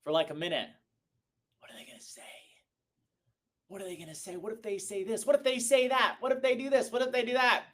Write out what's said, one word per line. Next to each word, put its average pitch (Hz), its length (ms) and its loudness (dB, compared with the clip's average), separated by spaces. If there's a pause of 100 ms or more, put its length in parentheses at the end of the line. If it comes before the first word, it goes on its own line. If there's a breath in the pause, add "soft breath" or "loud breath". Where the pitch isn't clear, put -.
for, 147 80 -4
like, 156 180 2
a 147 40 -8
minute. 151 340 -4 (920)
What - 100 -20
are - 60 -20
they - 80 -20
gonna - 160 -20
say? - 220 -20 (1500)
What 196 140 -14
are - 20 -12
they 180 120 -10
gonna 160 180 -14
say? 180 220 -12
What 190 160 -6
if 226 100 -10
they 202 160 -4
say 196 260 -6
this? 220 220 -2
What 285 100 0
if 285 80 2
they 262 140 0
say 254 300 4
that? 247 320 2
What 254 120 0
if 262 100 0
they 254 140 4
do 262 140 -6
this? 262 200 4
What 247 120 0
if 254 100 0
they 247 120 2
do 240 100 -2
that? 247 400 4